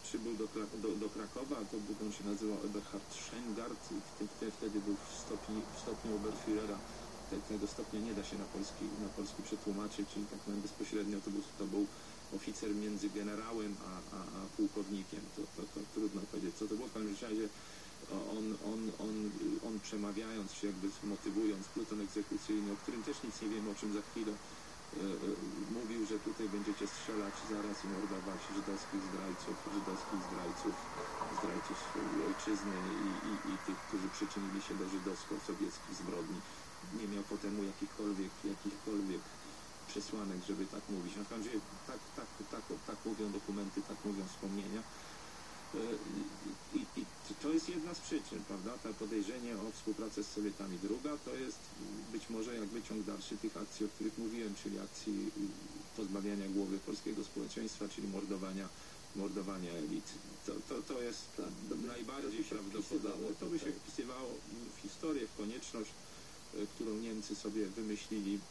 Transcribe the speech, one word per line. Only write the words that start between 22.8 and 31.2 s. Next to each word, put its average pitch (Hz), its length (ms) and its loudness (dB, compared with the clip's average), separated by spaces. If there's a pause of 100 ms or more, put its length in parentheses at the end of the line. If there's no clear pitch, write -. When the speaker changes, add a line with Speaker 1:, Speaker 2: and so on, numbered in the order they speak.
Speaker 1:
którym 120 220 0
też 139 200 0
nic 113 180 -2
nie 107 120 2
wiemy, 107 180 2
o 101 80 0
czym 107 140 2
za 104 160 4
chwilę, 107 240 2
e, 101 40 -2
e, - 1400 0
mówił, 113 220 2 (100)
że 107 60 4 (100)
tutaj 110 180 0 (100)
będziecie 104 380 2
strzelać 104 420 0 (180)
zaraz 104 320 0
i - 100 0
mordować 95 440 0 (160)
żydowskich 98 540 0
zdrajców, 95 460 0 (200)
żydowskich 95 540 2
zdrajców, 90 460 0 (640)